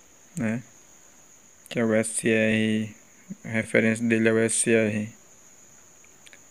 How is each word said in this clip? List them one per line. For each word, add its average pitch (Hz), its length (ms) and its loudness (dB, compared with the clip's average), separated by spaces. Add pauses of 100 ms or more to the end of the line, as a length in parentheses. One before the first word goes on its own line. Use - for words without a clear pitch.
(360)
né, 120 260 -4 (1040)
que 127 120 -4
é 117 40 2
o 110 100 2
S - 340 -2
R, 110 680 0 (480)
a 117 40 -12
referência 113 560 0
dele 113 240 2
é 113 40 4
o 110 60 2
S 113 320 0
R, 110 420 0 (1400)